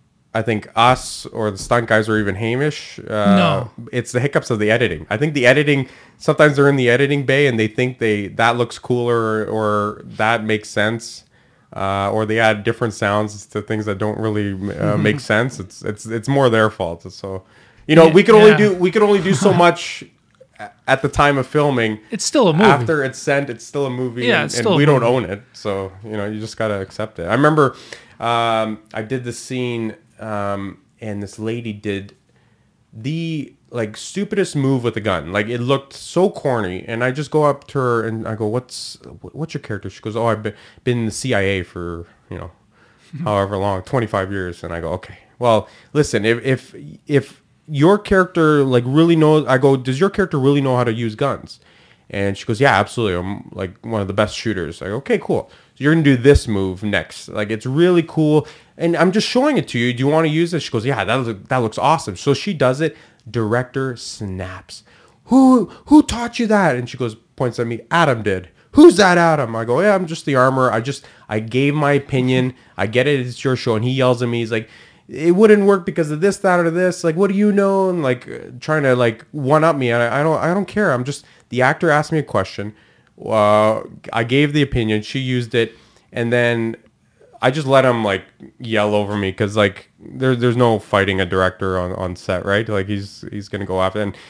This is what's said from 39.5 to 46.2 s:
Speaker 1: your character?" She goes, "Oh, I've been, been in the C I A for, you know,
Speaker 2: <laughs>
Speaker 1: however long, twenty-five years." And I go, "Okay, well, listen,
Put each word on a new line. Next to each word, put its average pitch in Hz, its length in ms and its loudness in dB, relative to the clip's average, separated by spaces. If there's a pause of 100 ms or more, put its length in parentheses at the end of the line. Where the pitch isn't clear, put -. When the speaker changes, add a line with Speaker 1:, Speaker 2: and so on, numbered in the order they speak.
Speaker 1:
your 143 80 -8
character?" 101 280 -10
She - 120 -20
goes, 107 140 -8
"Oh, 117 100 -2
I've 110 160 0
been, 107 140 -8 (280)
been 123 160 0
in 117 60 -2
the 110 60 -4
C 127 220 -4
I 101 80 2
A 95 220 0
for, 85 440 -10 (220)
you 90 80 -12
know, 87 140 -14 (340)
Speaker 2:
<laughs> - 380 -16
Speaker 1:
however 101 340 0
long, 95 260 -4
twenty-five 104 480 -4
years." 92 320 -8
And 87 100 -10
I 85 60 -6
go, 82 140 -6
"Okay, - 260 -12 (180)
well, 113 300 2 (260)
listen, 143 320 0